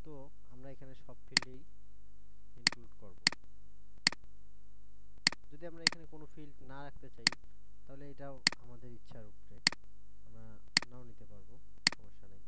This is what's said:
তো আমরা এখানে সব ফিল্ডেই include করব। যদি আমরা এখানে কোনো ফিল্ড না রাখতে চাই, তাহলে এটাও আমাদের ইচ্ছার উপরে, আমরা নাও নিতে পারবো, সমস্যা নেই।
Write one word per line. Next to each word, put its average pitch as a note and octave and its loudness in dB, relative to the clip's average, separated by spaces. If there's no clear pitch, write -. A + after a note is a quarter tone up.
তো C#3 -2
আমরা B2+ -2
এখানে C3 -2
সব B2 -2
ফিল্ডেই C3 2
include A#2+ 2
করব। G2+ -2
যদি D3+ -2
আমরা E3 -4
এখানে E3 2
কোনো D3+ -2
ফিল্ড D3+ -2
না C3+ -2
রাখতে - -2
চাই, A2+ -6
তাহলে C#3 -2
এটাও C#3 -4
আমাদের A#2+ -2
ইচ্ছার A2+ -2
উপরে, - -2
আমরা A2 -4
নাও B2 -4
নিতে A2+ -2
পারবো, G#2 -2
সমস্যা - -2
নেই। - 0